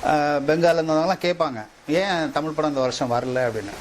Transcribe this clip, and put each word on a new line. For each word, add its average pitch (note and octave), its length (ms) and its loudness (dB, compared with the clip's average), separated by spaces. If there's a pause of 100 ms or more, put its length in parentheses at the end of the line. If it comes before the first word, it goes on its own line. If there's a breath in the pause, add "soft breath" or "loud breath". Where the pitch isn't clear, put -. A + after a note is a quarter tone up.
அ, C3+ 60 2 (360)
பெங்கால்லேருந்து E3 440 2
வந்தவங்கலாம் E3 300 0
கேட்பாங்க, D#3 440 -2 (220)
"ஏன் E3 440 0
தமிழ் D3+ 200 -2
படம் D#3 180 0
இந்த C#3 120 -2
வருஷம் B2+ 300 0
வரல?" B2+ 280 0
அப்படின்னு. A2 420 -2